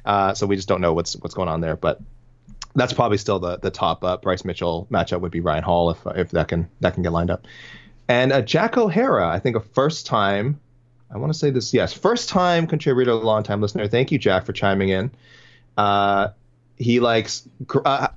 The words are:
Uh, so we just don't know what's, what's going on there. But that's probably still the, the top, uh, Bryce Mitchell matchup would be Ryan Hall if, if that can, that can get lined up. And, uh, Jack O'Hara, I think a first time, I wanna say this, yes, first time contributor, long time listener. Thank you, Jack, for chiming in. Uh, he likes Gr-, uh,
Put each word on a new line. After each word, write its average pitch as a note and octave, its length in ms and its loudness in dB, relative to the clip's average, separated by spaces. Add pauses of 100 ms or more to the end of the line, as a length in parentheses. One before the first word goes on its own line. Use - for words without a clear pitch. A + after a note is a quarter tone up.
Uh, G2 280 2
so G2+ 140 -2
we G2+ 80 0
just F#2+ 140 -4
don't F#2 100 0
know E2+ 140 2
what's, E2+ 240 -4
what's - 180 -12
going F2+ 140 -2
on D#2+ 100 -2
there. D#2+ 160 -2
But E2 240 -2 (760)
that's B2+ 200 2
probably A2+ 240 2
still G2 220 -2
the, F2 180 -4
the F#2+ 140 -4
top, E2 320 -2
uh, F2+ 120 0
Bryce F#2 300 -2
Mitchell E2+ 440 -4
matchup F2+ 300 0
would F2 120 -6
be E2+ 100 -4
Ryan D#2 220 0
Hall F2 280 2
if, E2 140 -4
if - 260 -4
that D#2+ 160 0
can, F2 220 -2 (100)
that F#2 140 2
can F#2 100 -4
get E2+ 80 -2
lined E2+ 200 0
up. - 160 -6 (600)
And, B2+ 240 4
uh, C3+ 100 2
Jack F3+ 360 0
O'Hara, G3 500 2
I E2+ 120 0
think A#2 180 0
a - 20 -4
first C#3 460 -4
time, G#2+ 560 0 (500)
I - 60 -12
wanna C#3+ 160 -4
say D3+ 160 -2
this, B2+ 240 -2
yes, G2 180 2
first A#3 380 0
time F3 360 2
contributor, B2+ 480 2
long A2 300 2
time G#2 160 -2
listener. G#2 300 -2
Thank B2 240 0
you, C#3+ 40 2
Jack, F#2+ 280 2
for G2+ 80 -6
chiming G2 340 0
in. F#2+ 240 0 (640)
Uh, G2+ 520 2 (460)
he A#2 240 2
likes A#2 480 0 (180)
Gr-, - 200 0
uh, C#3 320 0